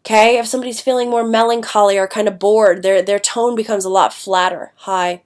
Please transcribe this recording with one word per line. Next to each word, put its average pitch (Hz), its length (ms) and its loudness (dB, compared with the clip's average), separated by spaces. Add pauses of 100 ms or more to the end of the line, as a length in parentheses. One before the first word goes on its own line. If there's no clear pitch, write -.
Okay, 226 340 4
if 233 80 -2
somebody's 247 340 -6
feeling 247 300 -2
more 233 140 0
melancholy 226 720 2
or 190 80 0
kind 214 220 -2
of 190 100 -6
bored, 202 440 2
their, 190 200 2
their 202 160 0
tone 233 360 -4
becomes 220 300 -4
a 190 60 -6
lot 190 240 2
flatter. 185 640 -4
Hi 180 500 -6